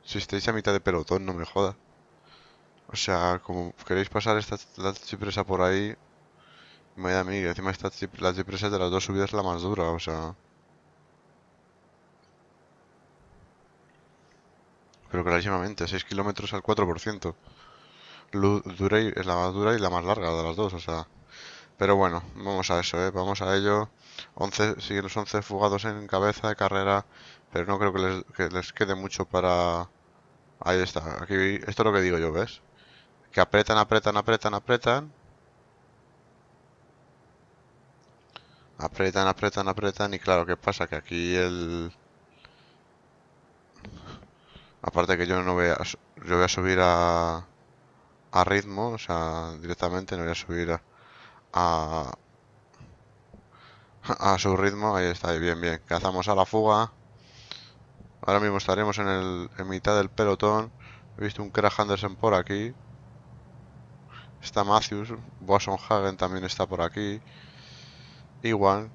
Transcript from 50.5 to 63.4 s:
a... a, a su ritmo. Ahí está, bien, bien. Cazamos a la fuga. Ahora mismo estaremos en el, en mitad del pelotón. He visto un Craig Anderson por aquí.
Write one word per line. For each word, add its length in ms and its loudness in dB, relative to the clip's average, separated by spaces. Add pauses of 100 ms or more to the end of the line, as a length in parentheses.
a... 100 -2 (720)
a, 640 0 (2250)
a 60 4
su 180 4
ritmo. 380 2
Ahí 100 2
está, 280 -2
bien, 280 0
bien. 240 -2
Cazamos 420 0
a 80 4
la 100 6
fuga. 460 2 (1300)
Ahora 140 4
mismo 180 0
estaremos 400 0
en 100 -2
el, 500 -2
en 120 -8
mitad 260 0
del 140 2
pelotón. 600 0 (460)
He 60 -6
visto 200 -6
un 80 -10
Craig 260 2
Anderson 380 0
por 180 2
aquí. 400 0 (1700)